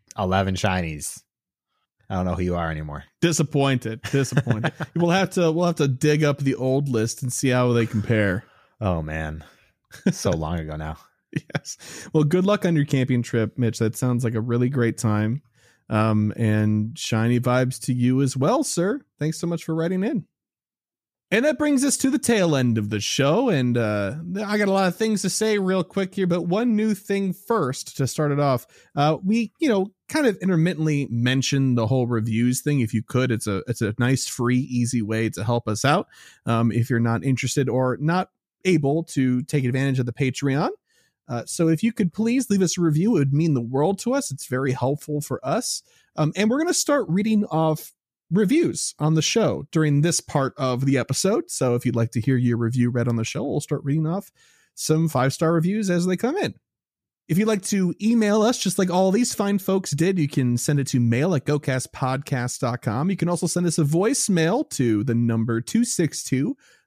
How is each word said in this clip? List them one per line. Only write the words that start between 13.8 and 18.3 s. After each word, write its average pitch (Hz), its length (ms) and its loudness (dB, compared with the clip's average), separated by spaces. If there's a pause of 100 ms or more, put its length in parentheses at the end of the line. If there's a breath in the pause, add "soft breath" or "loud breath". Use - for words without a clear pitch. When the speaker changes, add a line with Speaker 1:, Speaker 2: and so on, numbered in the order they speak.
Speaker 2:
sounds 123 280 -2
like 120 120 -2
a 110 60 -2
really 120 280 0
great 120 280 0
time. 107 440 0 (480 soft breath)
Um, 107 460 2
and 107 640 0
shiny 117 420 0
vibes 127 460 0
to 131 80 -2
you 127 280 2
as 135 160 0